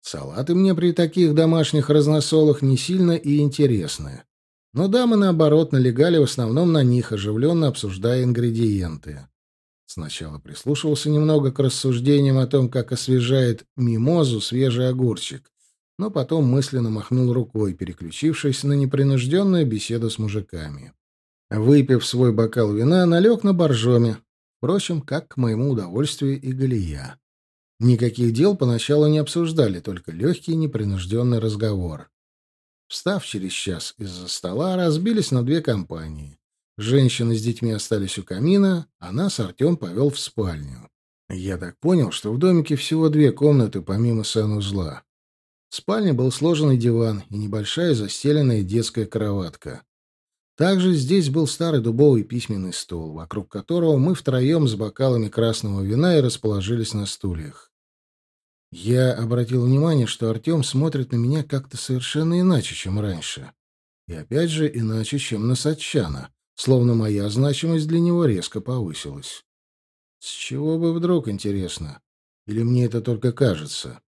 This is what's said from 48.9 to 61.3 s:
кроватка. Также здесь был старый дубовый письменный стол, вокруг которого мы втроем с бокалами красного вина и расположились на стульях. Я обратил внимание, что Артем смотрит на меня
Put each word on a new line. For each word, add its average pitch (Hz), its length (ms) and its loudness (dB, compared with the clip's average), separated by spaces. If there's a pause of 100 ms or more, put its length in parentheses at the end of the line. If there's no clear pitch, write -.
кроватка. 101 800 -6 (720)
Также 185 380 2
здесь 151 360 2
был 147 180 0
старый 160 340 0
дубовый 117 420 4
письменный 101 500 -6
стол, 80 400 -10
вокруг 82 360 -10
которого 160 480 0
мы 160 160 2
втроем 135 540 2
с 110 80 0
бокалами 110 520 -2
красного 110 540 -2
вина 147 360 2
и 143 40 6
расположились 110 720 -2
на 101 120 -4
стульях. 80 680 -10 (1000)
Я 127 420 0
обратил 120 500 -2
внимание, 139 440 2
что 113 240 -4
Артем 143 320 -2
смотрит 135 480 -2
на 123 60 -2
меня 139 260 0